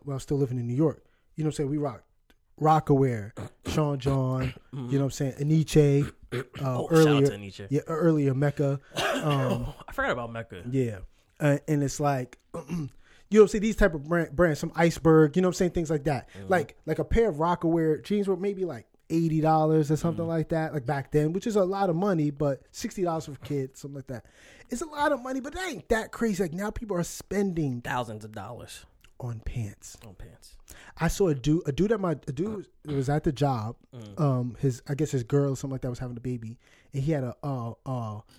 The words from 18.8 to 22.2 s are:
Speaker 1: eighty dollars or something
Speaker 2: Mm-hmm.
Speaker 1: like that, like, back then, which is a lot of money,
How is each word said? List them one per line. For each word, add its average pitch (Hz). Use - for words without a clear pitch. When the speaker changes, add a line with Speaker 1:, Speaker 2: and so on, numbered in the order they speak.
Speaker 1:
eighty 160
dollars 156
or 156
something 165
Speaker 2:
Mm-hmm. 165
Speaker 1:
like 160
that, 160
like, 139
back 139
then, 151
which 196
is 214
a 202
lot 196
of 160
money, 170